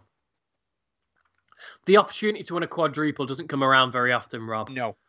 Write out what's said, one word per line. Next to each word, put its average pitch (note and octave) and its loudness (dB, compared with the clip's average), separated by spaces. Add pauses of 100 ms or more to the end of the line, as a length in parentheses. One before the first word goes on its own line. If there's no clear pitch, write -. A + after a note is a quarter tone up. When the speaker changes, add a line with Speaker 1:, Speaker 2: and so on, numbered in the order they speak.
(1900)
Speaker 1:
The G3 8
opportunity G#3 2
to E3+ -10
win F3 -2
a - -6
quadruple D3+ -2
doesn't C3+ -8
come C#3 -2
around C3 4
very B2 0
often, A#2 -6
Rob. A2 -6
Speaker 2:
No. B2+ -6
Speaker 1:
I A#2 -10 (140)